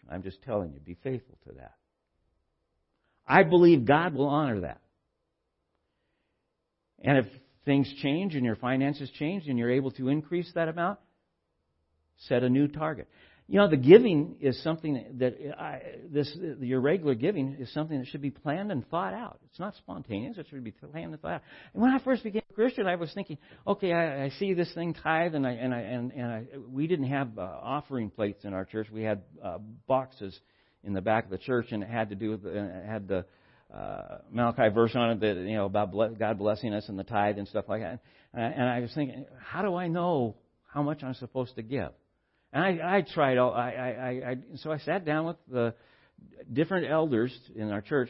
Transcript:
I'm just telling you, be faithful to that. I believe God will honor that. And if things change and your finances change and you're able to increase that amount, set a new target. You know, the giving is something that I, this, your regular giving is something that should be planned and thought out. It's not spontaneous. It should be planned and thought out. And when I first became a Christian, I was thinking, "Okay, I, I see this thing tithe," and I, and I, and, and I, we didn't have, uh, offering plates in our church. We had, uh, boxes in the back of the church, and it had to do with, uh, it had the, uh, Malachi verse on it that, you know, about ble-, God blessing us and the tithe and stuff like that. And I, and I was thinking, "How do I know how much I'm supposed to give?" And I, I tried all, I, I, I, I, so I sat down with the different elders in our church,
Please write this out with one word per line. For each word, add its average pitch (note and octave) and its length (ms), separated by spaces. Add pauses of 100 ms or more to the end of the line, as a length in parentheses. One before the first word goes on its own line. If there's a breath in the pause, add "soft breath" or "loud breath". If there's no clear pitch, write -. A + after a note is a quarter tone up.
(100)
I'm F2+ 120
just - 200
telling G2+ 300
you, C#2+ 80
be F2 220
faithful C3 340 (100)
to - 80
that. B1+ 200 (1500)
I D#3 160
believe E3+ 420
God D#3 300
will C3+ 140
honor C#3+ 320
that. D#2+ 200 (2250)
And C3+ 180
if A#2 80 (380)
things C#3 280 (100)
change D#3 320
and C3 100
your A2 120
finances C3+ 600
change D3+ 280
and C3 120
you're A#2+ 120
able C3 220
to B2+ 160
increase D#3 460
that E3 140
amount, E3+ 300 (1300)
set B2 140
a B2+ 60
new C#3 200
target. D3+ 400 (420 soft breath)
You G3 80
know, G#3 80
the D#3 120
giving E3 640
is C3+ 200
something D3 580
that B2+ 140 (240)
I, D3+ 220 (320)
this, C#3+ 240 (240)
your B2+ 220
regular D3+ 320
giving C3+ 440
is B2 140
something D#3 260
that B2 100
should D3 120
be C#3 100
planned E3+ 400
and C#3 180
thought F#3 260
out. A3+ 340
It's - 100
not G3 180
spontaneous. A2+ 600
It D#3+ 140
should C#3 120
be A2+ 80
planned D#3 420
and D3+ 100
thought E3 100
out. - 100 (300 loud breath)
And F#3+ 80
when B3 100
I C4 140
first C4 180
became G#3+ 280
a - 20
Christian, A#3 340
I F3+ 100
was E3 180
thinking, F3 240 (280 loud breath)
"Okay, F#3+ 280
I, D3+ 300
I C#3 40 (100)
see G3 140
this E3+ 220
thing E3+ 180
tithe," D#3+ 420
and C#3 120
I, B2 60
and B2 220
I, A#2+ 40
and, A#2+ 340
and B2 140
I, A2+ 180 (240)
we C3+ 180
didn't D#3 220
have, C3 300
uh, - 20 (220)
offering B2 480
plates G2+ 340
in G2+ 80
our F#2 140
church. A2 260
We A2 100
had, G#2+ 200 (200)
uh, F2 140 (300)
boxes B2+ 520 (460)
in G2+ 80
the F#2+ 80
back A2 240
of F#2+ 60
the F#2 80
church, A#2+ 320
and A2 120
it F#2+ 60
had A2+ 220
to G2+ 60
do G#2+ 160
with, G2 120
uh, F#2 60
it F#2 360
had G#2+ 220
the, F#2 160 (500 soft breath)
uh, G1+ 440 (120)
Malachi A#2 440
verse A#2 200
on A#2 180
it G#2+ 80
that, G#2 160
you F#2+ 200
know, G#2 80
about G2+ 260
ble-, G#2+ 280
God A2 180
blessing G#2 380
us G#2+ 160
and G2 80
the G2 60
tithe G#2 340
and G2+ 100
stuff G#2 180
like G#2+ 140
that. A2 200 (340 soft breath)
And A#2 100
I, A#2 40
and B2 200
I B2 120
was A#2+ 140
thinking, C#3 300 (160)
"How - 220
do G3+ 120
I F3 140
know D#3+ 480 (300)
how D3 160
much D3 200
I'm B2+ 120
supposed B2 400
to B2 80
give?" A2 300 (600)
And D3 120
I, F3+ 340
I F#3 40
tried C3+ 360
all, B2 140
I, A#2+ 180
I, B2+ 180
I, B2+ 420
I, B2+ 60 (200)
so D#3 160
I D3+ 60
sat E3+ 260
down D#3 220
with E3+ 100 (140)
the A#2 240 (800 soft breath)
different D#3 380
elders C#3 460 (180)
in G#2+ 160
our G#2 120
church, B2+ 280